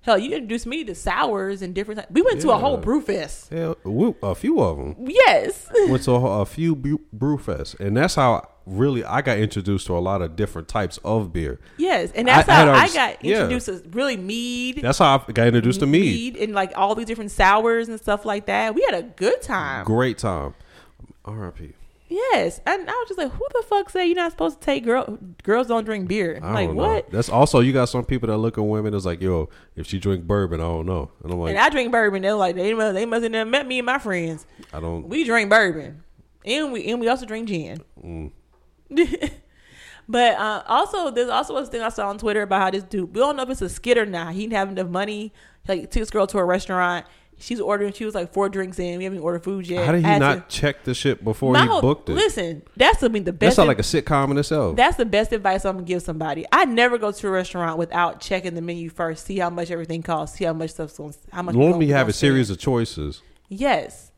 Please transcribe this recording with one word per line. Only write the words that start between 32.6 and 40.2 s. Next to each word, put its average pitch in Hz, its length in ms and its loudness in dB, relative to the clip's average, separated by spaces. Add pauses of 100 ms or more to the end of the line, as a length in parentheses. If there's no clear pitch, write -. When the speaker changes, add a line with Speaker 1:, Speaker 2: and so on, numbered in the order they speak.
Speaker 1:
must, 214 200 0
they 208 120 -2
must 233 180 -2
have 226 80 -2
never 220 180 -2
met 277 160 0
me 254 140 -2
and 240 60 -4
my 254 120 0
friends." 170 480 -4 (260)
Speaker 2:
I - 60 -10
don't 82 300 -6
Speaker 1:
We 285 160 -2
drink 226 260 0
bourbon, 160 540 2 (400)
and 277 280 -2
we, 220 140 -6
and 240 140 -2
we 226 80 0
also 254 180 -2
drink 220 220 -8
gin. 156 300 -6 (220)
Speaker 2:
Mm. 82 300 -10 (580)
Speaker 1:
<laughs> 294 420 0 (800)
But, 240 280 4